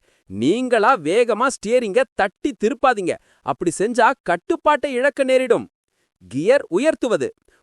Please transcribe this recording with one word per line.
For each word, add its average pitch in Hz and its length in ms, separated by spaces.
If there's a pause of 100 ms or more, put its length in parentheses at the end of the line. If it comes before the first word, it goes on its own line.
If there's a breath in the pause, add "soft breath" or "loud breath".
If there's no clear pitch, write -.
(260)
நீங்களா 220 720
வேகமா 214 500
ஸ்டியரிங்கை 226 540 (120)
தட்டி 208 500
திருப்பாதீங்க. 214 500 (280)
அப்படி 160 360
செஞ்சா 226 340 (120)
கட்டுப்பாட்டை 285 680
இழக்க 269 300
நேரிடும். 254 460 (580)
கியர் 165 420
உயர்த்துவது. 202 680 (280)